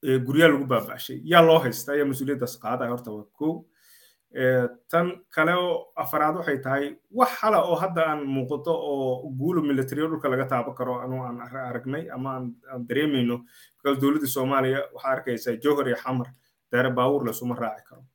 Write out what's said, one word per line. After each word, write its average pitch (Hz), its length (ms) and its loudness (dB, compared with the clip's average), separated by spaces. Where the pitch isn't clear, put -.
Ee, 131 160 2
guryaa 135 300 6
lagu 139 160 2
baaba'shay. 127 580 -2
Yaa 170 220 8
loo 160 160 8
haystaa, 135 340 -4
yaa 147 140 2
mas-uuliyaddaas 131 480 -4
qaadaya 120 320 -4
horta 120 240 -8
waa 107 120 -12
kow. 156 160 -2
Ee, 127 300 2
tan 175 220 0
kale 160 240 2
oo 180 420 -2
afraad 151 440 0
waxay 151 220 -2
tahay, 139 240 -2
wax 240 200 4
hala 214 200 4
oo 175 140 2
hadda 170 320 0
aan 151 180 -2
muuqato 139 480 -2
oo 135 640 -4
guulo 160 240 0
military 139 400 -2
oo 160 80 -2
dhulka 151 200 -4
laga 131 180 0
taaban 127 280 -4
karo, 127 260 -4
anuu 127 220 -8
aan 120 180 -10
ar-, 127 260 -12
aragnay 131 420 -8
ama 131 260 -6
aan, 123 200 -8
aan 123 160 -10
dareemayno. 127 500 0
Because 139 280 -2
dowladda 143 260 2
Soomaaliya 131 540 0
waxaa - 180 -4
arkaysaa 120 500 -4
Jowhar 143 260 2
iyo 120 100 0
Xamar, 127 300 -4
daare 123 160 2
baabuur 143 380 2
la 110 60 -4
suma 123 220 -4
raaci 117 340 -6
karo. - 140 -20